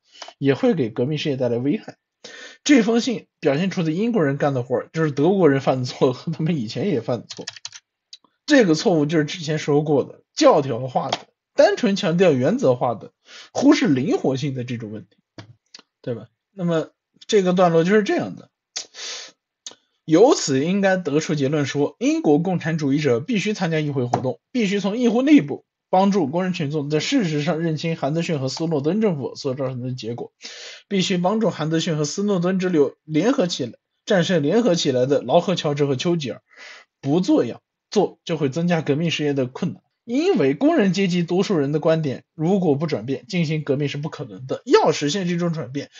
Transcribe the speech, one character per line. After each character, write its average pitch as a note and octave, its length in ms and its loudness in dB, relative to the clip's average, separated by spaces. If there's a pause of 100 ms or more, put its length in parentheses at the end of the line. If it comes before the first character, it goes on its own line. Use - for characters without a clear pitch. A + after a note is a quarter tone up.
(360)
也 C#3 180 2
会 A#3+ 200 2
给 C3 160 -2
革 B2 160 -2
命 D3+ 100 -4
事 D3 140 -4
业 C3+ 60 -2
带 B2+ 120 -2
来 A#2 80 0
危 C#3 220 -2
害。 - 180 -14 (640)
这 C#4 200 6
封 A#3 180 2
信 A3+ 260 -4 (140)
表 C#3 160 0
现 F#3 140 -2
出 F#3 120 -4
的 D#3+ 80 0
英 G#3+ 220 -2
国 A3 100 0
人 C#3 140 0
干 C#3+ 160 0
的 B2+ 100 -2
活 B2+ 140 -4
儿， - 160 -6
就 D#3+ 100 -2
是 D#3 80 0
德 C#3 200 2
国 G3 180 6
人 C3+ 120 4
犯 C3+ 180 0
的 B2+ 60 -4
错 B2+ 280 0
和 - 180 -8
他 D#3+ 140 -4
们 D#3+ 140 0
以 A2 80 -4
前 B2+ 220 -4
也 C#3+ 120 0
犯 A#2 200 -4
的 - 60 -18
错。 - 200 -16 (960)
这 C#4 200 6
个 D#3+ 100 4
错 F3+ 200 0
误 D3 120 2
就 D#3+ 120 0
是 D3+ 60 2
之 E3 160 -8
前 D3+ 180 -4
说 D3+ 240 0
过 D3 220 0
的， - 180 -18 (120)
教 B3 260 4
条 C3 280 -4
化 - 220 -4
的， - 80 -6 (360)
单 F#4+ 220 4
纯 G3+ 200 0
强 E3+ 200 0
调 F3+ 160 4
原 C#3 260 0
则 C#3 160 2
化 B2 200 -2
的， - 180 -16 (400)
忽 C#4+ 200 4
视 C#4+ 160 2
灵 D3+ 300 0
活 C3+ 180 -2
性 C3 180 -4
的 B2 100 -8
这 B2 120 -8
种 A2 160 -10
问 A2+ 100 -12
题， - 140 -20 (840)
对 A#2+ 120 -6
吧？ G#2+ 120 -14 (260)
那 F#3+ 120 -8
么 E3 260 -2 (360)
这 G#3 160 4
个 F3+ 100 2
段 F3+ 200 4
落 E3 120 4
就 F#3 100 2
是 G#3+ 80 4
这 E4+ 140 0
样 G2 200 -4
的。 - 140 -20 (1500)
由 G#3+ 300 6
此 C#3 300 -2
应 F#3+ 160 0
该 F#3+ 160 2
得 D3+ 240 0
出 D#3+ 140 -2
结 C#3 140 0
论 D3 180 0
说， C#3+ 320 -2
英 D#4+ 240 0
国 D3 160 4
共 F3 200 0
产 E3 200 -4
主 C#3+ 160 0
义 D3 40 2
者 B2+ 220 2
必 G#3 180 -2
须 G#3 140 -2
参 G3 180 -2
加 D#3+ 80 0
议 D3+ 120 -2
会 C3 160 -2
活 A#2+ 140 -2
动， B2 200 -6 (100)
必 A#3 160 -2
须 G3+ 140 0
从 G3+ 160 -2
议 B3 120 2
会 A#3 140 2
内 C#4+ 200 6
部 C3+ 240 -8 (240)
帮 F#3+ 200 4
助 F#3+ 160 2
工 E3+ 180 -2
人 F3+ 100 -2
群 D3+ 160 -4
众 D3 180 -4
在 D3+ 100 0
事 G#3 300 0
实 D3 140 -2
上 D#3 180 -2
认 E3 160 0
清 E3 180 -4
韩 D3 200 -2
德 E3 80 0
逊 E3 180 -2
和 C3+ 80 -2
斯 D#3+ 180 -4
诺 D#3+ 140 0
登 E3+ 220 0
政 F#3 160 0
府 B2 160 -8
所 C3 200 -6
造 C3 140 -4
成 B2 140 -8
的 B2+ 100 -6
结 A#2+ 220 -8
果， - 180 -12 (560)
必 F#3+ 140 0
须 F3+ 160 0
帮 F#3+ 220 0
助 G#3+ 100 2
韩 D#3 180 -4
德 D#3+ 100 0
逊 D#3+ 200 -2
和 D3+ 80 0
斯 G3 160 -6
诺 G3+ 180 0
登 F#3 180 0
之 F#3 120 -2
流 C#3+ 340 2
联 D#3 300 0
合 F#3 120 0
起 D#3 200 -6
来， A2 80 -12 (320)
战 F#3 180 2
胜 E3 180 0
联 F3+ 200 2
合 G3+ 120 4
起 D#3+ 160 0
来 B2+ 140 2
的 C3+ 160 2
劳 C3+ 200 2
合 F3 140 -2
乔 D#3 200 -2
治 D3 100 2
和 C#3 100 0
丘 F3 220 -2
吉 C#3 140 -6
尔。 - 100 -12 (600)
不 D3 180 2
做 C4 240 2
样， A2+ 160 -10 (300)
做 - 340 0
就 E3 140 -4
会 D3 100 0
增 E3+ 180 -2
加 E3+ 140 2
革 C#3 160 0
命 E3 140 -2
事 D3+ 140 -4
业 C#3+ 100 0
的 C3+ 100 0
困 C3 300 -6
难。 - 80 -20 (220)
因 D4+ 340 0
为 C#3 160 2
工 D4+ 240 2
人 F#3+ 160 2
阶 G3 120 0
级 F3 160 0
多 F3 200 0
数 F#3 160 0
人 C#3 120 0
的 D#3 100 0
观 D#3+ 200 2
点 C#3+ 240 -6 (100)
如 F3+ 260 0
果 E3 160 2
不 D#3 100 -4
转 C#3 180 -4
变， B2+ 240 -6
进 F3 160 -2
行 D#3 180 -2
革 - 140 0
命 C#3+ 140 -2
是 C#3+ 80 -8
不 D3+ 100 -8
可 D3 160 -12
能 G#2+ 220 -16
的。 C3 180 -6
要 E4+ 260 2
实 D3 200 -2
现 F3+ 180 -4
这 F3 80 -2
种 E3+ 160 -2
转 D3 180 -8
变， C#3 300 -10